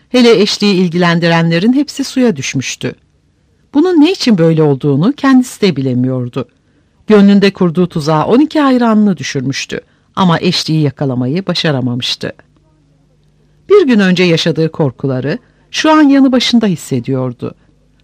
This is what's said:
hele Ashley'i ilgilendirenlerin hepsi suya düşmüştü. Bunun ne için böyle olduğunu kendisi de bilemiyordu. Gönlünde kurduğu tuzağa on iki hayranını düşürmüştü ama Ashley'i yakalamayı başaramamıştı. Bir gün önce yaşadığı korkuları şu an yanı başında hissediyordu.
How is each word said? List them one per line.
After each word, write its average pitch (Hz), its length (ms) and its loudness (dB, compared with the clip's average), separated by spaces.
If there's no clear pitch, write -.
hele 233 340 4
Ashley'i 202 320 0
ilgilendirenlerin 170 960 0
hepsi 277 320 -2
suya 240 320 0
düşmüştü. - 580 -8
Bunun 339 260 2
ne 330 120 4
için 233 260 0
böyle 165 240 2
olduğunu 147 500 0
kendisi 254 480 0
de 180 160 0
bilemiyordu. 127 720 -4
Gönlünde 202 460 4
kurduğu 180 340 -2
tuzağa 156 400 -2
on 247 140 2
iki 311 200 0
hayranını 226 560 2
düşürmüştü - 640 -8
ama 165 180 2
Ashley'i 156 460 -2
yakalamayı 135 680 -4
başaramamıştı. 127 840 -4
Bir 381 160 6
gün 247 140 2
önce 185 220 2
yaşadığı 160 500 0
korkuları 135 680 -4
şu - 220 -2
an 311 100 4
yanı 269 300 4
başında 233 340 0
hissediyordu. 127 880 -6